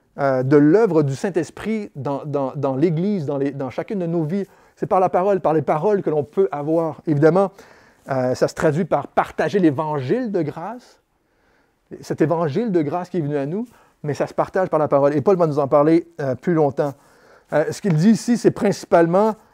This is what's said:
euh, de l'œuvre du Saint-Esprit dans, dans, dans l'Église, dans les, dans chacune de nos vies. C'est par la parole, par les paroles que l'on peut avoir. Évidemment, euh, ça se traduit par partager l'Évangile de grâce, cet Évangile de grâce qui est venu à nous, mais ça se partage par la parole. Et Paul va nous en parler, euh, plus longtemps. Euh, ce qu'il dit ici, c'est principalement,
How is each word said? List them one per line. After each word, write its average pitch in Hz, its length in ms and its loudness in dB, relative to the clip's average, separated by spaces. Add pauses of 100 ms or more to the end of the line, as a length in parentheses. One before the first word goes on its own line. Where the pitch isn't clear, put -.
(180)
euh, 131 260 0
de 135 120 4
l'œuvre 160 480 4
du 139 100 -4
Saint-Esprit 208 840 -6
dans, 135 260 -6
dans, 139 320 -4
dans 135 220 -2
l'Église, 170 480 0
dans 143 120 -4
les, 139 140 -2
dans 135 180 -8
chacune 190 300 -6
de 175 60 -4
nos 170 180 -2
vies. 185 220 -4 (320)
C'est - 80 -4
par 190 160 2
la 180 80 2
parole, 190 320 0
par 151 120 2
les 156 80 2
paroles 185 400 0
que - 80 -4
l'on 151 140 0
peut 196 300 0
avoir. 156 520 -2
Évidemment, 160 460 4 (580)
euh, 127 240 0
ça 147 140 2
se - 60 -10
traduit 160 320 0
par 147 240 -2
partager 175 500 -2
l'Évangile 156 720 0
de 185 100 -2
grâce, 170 600 -10 (1000)
cet 151 200 -8
Évangile 165 500 0
de 170 100 2
grâce 170 280 -6
qui 190 80 -6
est 165 40 0
venu 147 160 -4
à 139 80 -2
nous, 202 220 -6 (360)
mais 147 100 -4
ça 151 120 -2
se - 80 -10
partage 180 360 -2
par 156 100 0
la 147 80 0
parole. 143 280 2
Et 147 60 2
Paul 190 160 2
va 170 100 2
nous 147 120 -2
en 139 80 0
parler, 160 400 4 (140)
euh, 135 140 -4
plus 175 180 -2
longtemps. 147 400 0 (580)
Euh, 151 200 0
ce - 100 -12
qu'il 196 120 0
dit 170 180 4
ici, 226 260 0
c'est - 140 2
principalement, 190 840 2 (180)